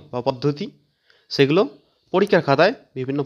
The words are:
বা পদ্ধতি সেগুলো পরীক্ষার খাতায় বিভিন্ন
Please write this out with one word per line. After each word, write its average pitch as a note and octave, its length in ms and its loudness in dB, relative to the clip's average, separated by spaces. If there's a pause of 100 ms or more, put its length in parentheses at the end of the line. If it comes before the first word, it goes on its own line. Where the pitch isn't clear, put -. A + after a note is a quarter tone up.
(120)
বা B2 100 -6
পদ্ধতি C#3+ 500 -4 (580)
সেগুলো D#3 400 2 (420)
পরীক্ষার G3 300 2
খাতায় D3+ 320 2 (220)
বিভিন্ন C3+ 300 -6